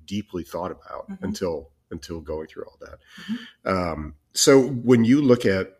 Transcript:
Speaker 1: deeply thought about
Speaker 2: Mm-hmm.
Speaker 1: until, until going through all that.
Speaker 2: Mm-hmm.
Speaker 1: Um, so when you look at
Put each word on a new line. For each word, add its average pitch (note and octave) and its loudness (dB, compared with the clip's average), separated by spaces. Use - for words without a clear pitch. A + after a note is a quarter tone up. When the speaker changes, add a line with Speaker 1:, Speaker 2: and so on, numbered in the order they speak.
Speaker 1:
deeply G2 -8
thought F2 -8
about - -14
Speaker 2:
Mm-hmm. G3 -12
Speaker 1:
until, D#2+ -8
until E2 -12
going D#2 -10
through - -16
all - -20
that. - -20
Speaker 2:
Mm-hmm. A3 -6
Speaker 1:
Um, D2+ -6
so C#3 6
when A#2+ 4
you C3+ 4
look B2 4
at F#2+ 0